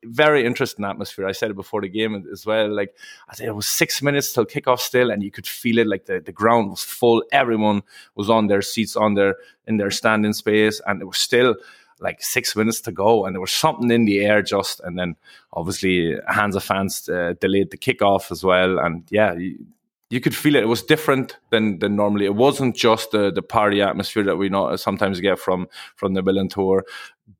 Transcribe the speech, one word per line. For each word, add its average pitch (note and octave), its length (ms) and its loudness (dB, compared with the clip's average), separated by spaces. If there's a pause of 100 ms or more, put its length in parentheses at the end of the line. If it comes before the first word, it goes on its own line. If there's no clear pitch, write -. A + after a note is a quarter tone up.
very C#3 420 2
interesting A#2+ 400 -2
atmosphere. G2 440 -6
I G2 40 -2
said G#2+ 200 -4
it - 20 -10
before G2 260 -6
the G2 80 -6
game G#2 440 -4
as F#2+ 120 -14
well. G#2+ 300 0
Like, G2+ 180 -4 (360)
I - 80 -20
think A2+ 100 -10
it A2 80 -4
was G#2 120 -6
six - 360 -4
minutes C#3+ 300 -2
till A#2 120 0
kickoff B2+ 360 -2
still, B2 320 0
and G2+ 100 -4
you G2+ 80 -6
could - 160 -16
feel A#2 320 -2
it. A2+ 80 2
Like, G2 200 -4
the, F#2 120 -4
the F2 140 -10
ground G#2+ 380 2
was F#2 120 -10
full. A#2 480 2
Everyone A2 520 2 (340)
was G2+ 120 -2
on A2 200 4
their G2+ 140 4
seats, - 340 -4
on G#2+ 180 2
their, G2 220 2 (320)
in A2 80 0
their G2+ 160 -2
standing G#2+ 400 2
space, G#2+ 560 0
and G2+ 120 -4
it - 40 -10
was F#2 140 -6
still, B2 360 2 (460)
like, F#2 220 -8
six - 340 -4
minutes A2 260 0
to A2 100 -10
go, G2+ 340 2
and F#2+ 80 -6
there F#2 60 -6
was F#2 120 -6
something A#2+ 380 0
in A#2 160 4
the G2+ 180 2
air G#2 180 4
just, - 380 -4
and F2+ 180 -8
then F2 160 -4 (380)
obviously E2+ 640 0 (120)
Hansa G2+ 320 -2
fans, G2 480 -4
uh, F2 320 -2
delayed G2 320 2
the F#2+ 60 -14
kickoff G2+ 540 0
as E2 120 -6
well, F#2 340 2
and E2+ 320 -2
yeah, G2+ 240 2
you, F2+ 240 -8 (500)
you A#2+ 120 -4
could B2+ 140 0
feel D3+ 200 2
it. B2 80 6
It A2 60 2
was A#2 140 0
different C#3+ 540 0 (140)
than, G#2+ 300 0
than G#2 160 0
normally. G2+ 280 2
It G2+ 120 0
wasn't C3 400 2
just A2 340 2
the, G2+ 220 2
the F#2 100 -4
party G#2 400 2
atmosphere G2+ 420 -2
that F#2 120 2
we G2 120 0
know, F#2 280 0
sometimes G2 440 -2
get F#2+ 200 0
from, F#2 280 -2 (280)
from F#2+ 180 -4
the F#2+ 80 -2
Millerntor, F#2+ 600 0 (580)